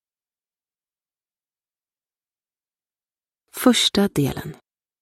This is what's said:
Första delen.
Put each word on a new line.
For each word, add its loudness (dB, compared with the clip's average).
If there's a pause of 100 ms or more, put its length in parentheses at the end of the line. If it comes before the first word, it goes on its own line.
(3500)
Första 2
delen. -4 (460)